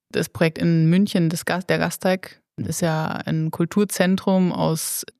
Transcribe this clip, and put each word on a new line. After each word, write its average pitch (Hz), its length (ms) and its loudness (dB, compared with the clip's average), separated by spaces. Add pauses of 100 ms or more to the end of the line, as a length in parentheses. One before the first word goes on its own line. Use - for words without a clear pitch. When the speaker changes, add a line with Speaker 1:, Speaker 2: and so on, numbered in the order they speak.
(120)
Speaker 1:
das - 180 -2
Projekt 165 280 0
in 165 320 4
München, 180 400 2
das 170 160 -6
Gas-, 175 220 -4
der 160 100 2
Gasteig, 185 640 -2 (160)
Speaker 2:
Mhm. 107 80 -6
Speaker 1:
ist 160 160 -6
ja 160 280 0
ein 160 420 -4
Kulturzentrum 185 1000 2
aus - 540 -2 (140)